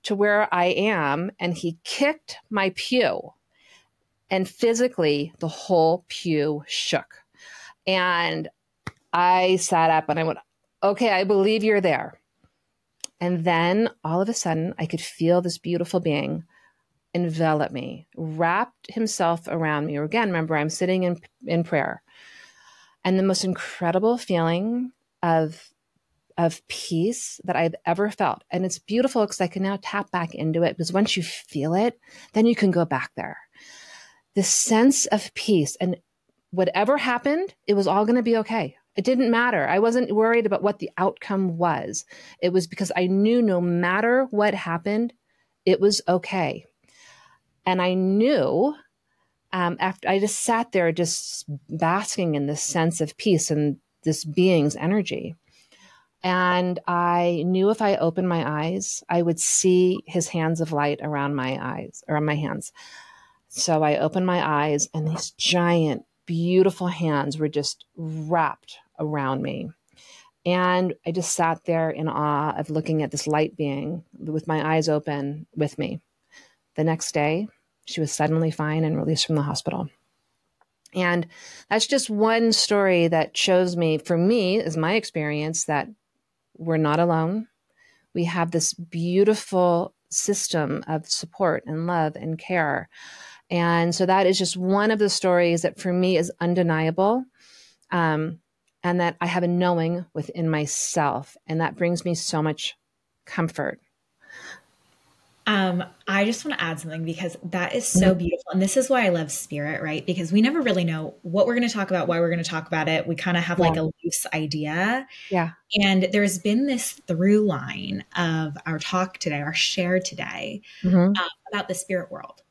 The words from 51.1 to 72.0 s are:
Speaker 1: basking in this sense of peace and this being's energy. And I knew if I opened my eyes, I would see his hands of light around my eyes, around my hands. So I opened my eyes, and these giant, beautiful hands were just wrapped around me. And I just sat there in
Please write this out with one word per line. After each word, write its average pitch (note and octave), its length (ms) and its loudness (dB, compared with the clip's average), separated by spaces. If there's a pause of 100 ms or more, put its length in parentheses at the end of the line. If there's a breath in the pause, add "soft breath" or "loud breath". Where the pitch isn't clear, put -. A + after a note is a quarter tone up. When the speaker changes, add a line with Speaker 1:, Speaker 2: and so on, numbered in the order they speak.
Speaker 1:
basking E3+ 640 0
in C#3+ 100 0
this D3 160 -4
sense E3 400 0
of D3+ 160 -4
peace F3 320 2
and D3 280 0 (260)
this D#3 220 -2
being's D#3+ 500 2
energy. F3 600 -4 (880 soft breath)
And F3+ 640 0
I F3 580 2
knew F#3 240 2
if A3 120 0
I G3 140 4
opened F3+ 340 0
my D3+ 360 0
eyes, F#3+ 440 -6
I F3 120 2
would E3+ 180 0
see F#3 640 2
his E3+ 220 -2
hands E3 340 0
of D#3+ 100 -2
light D3 300 0
around C#3+ 340 -4
my C3 240 -2
eyes, - 480 -10
around D3+ 180 0
my D3+ 100 0
hands. - 380 -6 (760 loud breath)
So D#3 340 0
I D3+ 160 4
opened F#3 280 0
my D#3 400 0
eyes, D3 280 0
and D#3 140 -4
these D#3+ 240 -6
giant, E3+ 720 2 (220)
beautiful F3+ 640 2
hands D3+ 500 -2
were D#3 120 -2
just - 360 -6 (100)
wrapped D#3+ 840 -4 (220)
around C#3 420 -2
me. C3+ 280 -8 (760 loud breath)
And F3+ 480 2 (120)
I E3+ 60 -2
just E3+ 220 -4
sat E3 320 0
there E3 240 0
in D#3 180 -4